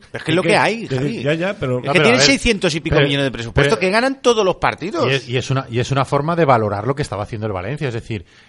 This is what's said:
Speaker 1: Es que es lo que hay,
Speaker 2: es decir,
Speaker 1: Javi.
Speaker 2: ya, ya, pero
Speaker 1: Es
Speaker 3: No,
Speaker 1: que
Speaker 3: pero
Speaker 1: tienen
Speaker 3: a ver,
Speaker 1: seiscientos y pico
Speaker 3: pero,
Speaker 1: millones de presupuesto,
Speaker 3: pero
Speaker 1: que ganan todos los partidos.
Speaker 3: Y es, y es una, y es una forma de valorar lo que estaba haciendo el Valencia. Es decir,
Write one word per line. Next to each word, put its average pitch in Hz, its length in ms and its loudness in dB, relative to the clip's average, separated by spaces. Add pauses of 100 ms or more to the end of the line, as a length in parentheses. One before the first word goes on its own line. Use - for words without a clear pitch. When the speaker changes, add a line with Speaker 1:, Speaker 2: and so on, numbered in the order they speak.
(120)
Speaker 1:
Es 123 100 -10
que - 100 -4
es 165 40 2
lo 185 60 2
que 220 140 2
hay, 190 280 2
Speaker 2:
es 139 60 -8
decir, 131 160 -2
Speaker 1:
Javi. 147 160 -6
Speaker 2:
ya, 143 120 0
ya, 180 240 -4
pero 127 200 -2
Speaker 1:
Es 123 80 -8
Speaker 3:
No, 147 60 -2
Speaker 1:
que 175 60 4
Speaker 3:
pero 156 60 4
Speaker 1:
tienen 240 100 6
Speaker 3:
a - 40 2
ver, 143 80 4
Speaker 1:
seiscientos 208 480 2
y 160 60 -4
pico 147 160 0
Speaker 3:
pero, 143 100 4
Speaker 1:
millones 139 200 0
de 131 40 0
presupuesto, 117 460 0
Speaker 3:
pero - 40 -2
Speaker 1:
que 185 100 2
ganan 254 300 0
todos 226 240 4
los 180 120 2
partidos. 165 540 -2
Speaker 3:
Y 139 40 2
es, 127 140 -4
y 120 100 -2
es - 120 -4
una, 131 200 -2
y 113 80 -2
es 123 120 0
una 135 160 2
forma 147 300 0
de 165 100 4
valorar 107 400 2
lo 139 80 0
que 139 80 -8
estaba 104 200 -6
haciendo 107 240 -6
el 107 80 -4
Valencia. 131 340 -6
Es 110 60 -6
decir, 107 300 -8 (240)